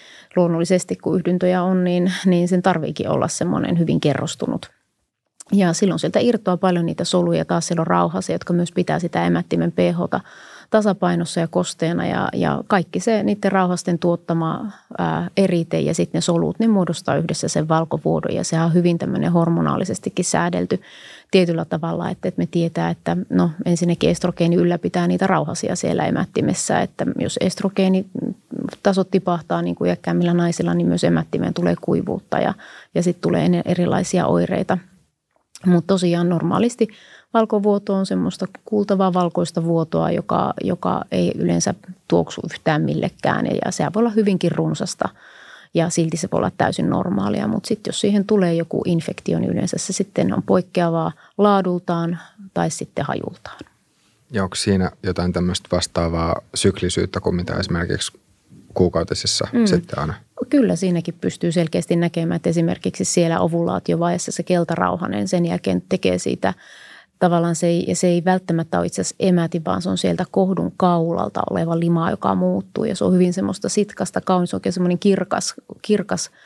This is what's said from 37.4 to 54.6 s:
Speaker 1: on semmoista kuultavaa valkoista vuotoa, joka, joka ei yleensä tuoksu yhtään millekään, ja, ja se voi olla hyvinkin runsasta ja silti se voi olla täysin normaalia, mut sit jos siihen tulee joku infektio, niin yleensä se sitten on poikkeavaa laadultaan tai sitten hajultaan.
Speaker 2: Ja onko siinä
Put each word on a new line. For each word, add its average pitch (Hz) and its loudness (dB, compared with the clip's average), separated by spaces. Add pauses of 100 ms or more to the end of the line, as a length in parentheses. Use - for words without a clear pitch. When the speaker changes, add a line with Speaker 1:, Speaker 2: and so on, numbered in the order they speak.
Speaker 1:
on 190 0
semmoista 180 -2 (180)
kuultavaa 196 2
valkoista 175 0
vuotoa, 165 0
joka, - -2 (100)
joka 180 -2
ei 180 0
yleensä 170 0 (340)
tuoksu 170 0
yhtään 156 -2
millekään, - -2
ja, - 0
ja - -2
se 165 -2 (100)
voi 214 0
olla 233 2
hyvinkin 202 2
runsasta 160 -2 (680)
ja 165 2
silti 165 0
se 160 -6
voi - 2
olla - 0
täysin - 0
normaalia, - -2
mut - -2
sit 214 -2
jos - -6
siihen 202 2
tulee 190 2
joku 165 -2
infektio, 165 -2
niin 185 0
yleensä 175 -2
se - -6
sitten 190 -2
on - -2
poikkeavaa 170 0 (260)
laadultaan 180 0 (360)
tai 170 0
sitten - -6
hajultaan. - -8 (720)
Speaker 2:
Ja 101 -2
onko 90 -6
siinä 92 0 (120)